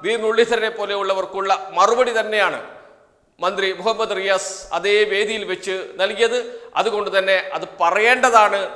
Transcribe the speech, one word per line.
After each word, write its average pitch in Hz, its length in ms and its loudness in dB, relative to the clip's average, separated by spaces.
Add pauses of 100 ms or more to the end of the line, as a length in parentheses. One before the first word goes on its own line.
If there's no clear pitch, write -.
വി 214 180 0
മുരളീധരനെ 220 560 2
പോലെയുള്ളവർക്കുള്ള 196 720 -2 (260)
മറുപടി 233 420 4
തന്നെയാണ് 202 400 0 (840)
മന്ത്രി 190 240 -2 (120)
മുഹമ്മദ് 214 400 -2
റിയാസ് 190 320 -2 (260)
അതേ 202 180 2 (160)
വേദിയിൽ 208 400 -2
വെച്ച് 185 240 -6 (240)
നൽകിയത്. 220 380 0 (420)
അതുകൊണ്ട് 208 380 0
തന്നെ 190 180 2 (220)
അത് 175 80 -6 (160)
പറയേണ്ടതാണ് 214 800 4 (140)